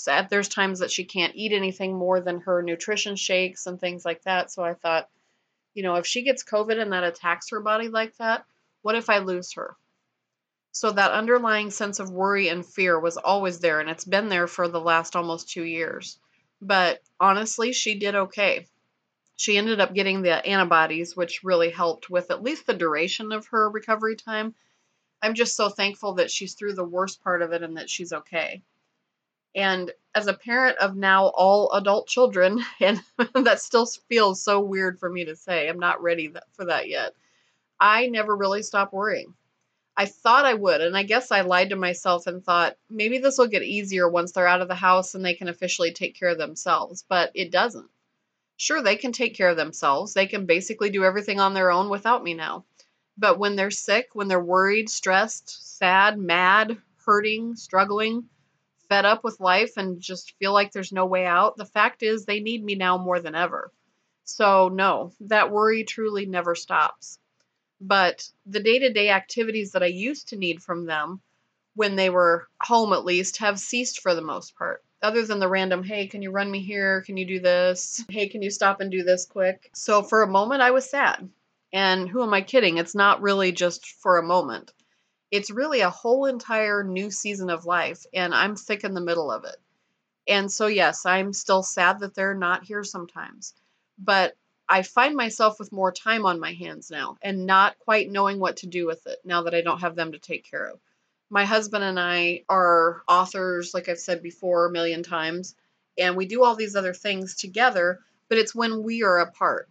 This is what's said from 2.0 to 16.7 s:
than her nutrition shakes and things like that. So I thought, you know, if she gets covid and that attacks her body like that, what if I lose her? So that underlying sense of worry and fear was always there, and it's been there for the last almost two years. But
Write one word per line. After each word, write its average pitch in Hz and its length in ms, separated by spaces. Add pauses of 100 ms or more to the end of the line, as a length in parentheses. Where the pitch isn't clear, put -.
than 175 200
her 175 220
nutrition 196 540
shakes 185 500
and 180 120
things 180 260
like 165 180
that. 180 280
So 185 120
I 170 100
thought, 165 380 (640)
you 208 80
know, 180 140
if 175 100
she 247 160
gets 262 220
covid 220 360
and 208 120
that 180 120
attacks 175 460
her 220 100
body 220 280
like 220 280
that, 226 300 (340)
what 214 140
if 226 160
I 208 80
lose 185 360
her? - 220 (960)
So 220 160
that 202 220
underlying 220 580
sense 202 300
of 190 100
worry 190 380
and 170 160
fear 180 340
was 165 200
always 185 420
there, 160 200
and 156 100
it's 165 160
been 196 240
there 175 160
for 175 220
the 170 120
last 165 340
almost 170 360
two 170 140
years. 165 540 (440)
But 190 400 (180)